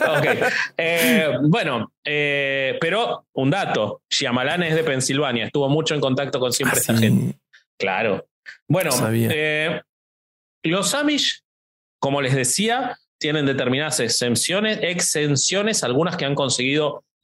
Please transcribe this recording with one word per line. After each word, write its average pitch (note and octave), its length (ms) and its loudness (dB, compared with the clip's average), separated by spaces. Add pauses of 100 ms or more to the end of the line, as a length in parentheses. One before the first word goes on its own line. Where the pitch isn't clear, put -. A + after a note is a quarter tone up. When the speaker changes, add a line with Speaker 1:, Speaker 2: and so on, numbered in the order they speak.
(180)
Speaker 1:
Ok. - 80 0 (520)
Eh, E3 500 2 (160)
bueno, D3+ 480 2 (120)
eh, C#3+ 800 -2
pero F3+ 520 -2
un C3+ 180 2
dato. B2 580 -2
Shyamalan C#3 540 0
es D#3+ 120 2
de D#3+ 80 2
Pensilvania. C3+ 640 0
Estuvo C#3 240 0
mucho D#3 240 0
en D3 80 0
contacto C3+ 380 0
con B2 120 0
siempre B2 260 0
Speaker 2:
¿Ah, - 40 0
Speaker 1:
esta A2+ 160 0
Speaker 2:
sí? A2+ 60 4
Speaker 1:
gente. - 340 2 (400)
Claro. G2 480 -2 (420)
Bueno, E3+ 240 0
Speaker 2:
Sabía. A2+ 400 0
Speaker 1:
eh, D#3 500 -2 (840)
los F3+ 320 0
Amish, D4 480 0 (580)
como C#3 200 0
les C3+ 140 2
decía, A3 640 0 (220)
tienen D3+ 260 0
determinadas C3+ 540 0
exenciones, C3 840 0
exenciones, F3 1000 0
algunas D3+ 340 0
que D3 80 -4
han C#3 100 0
conseguido C#3 680 -2 (180)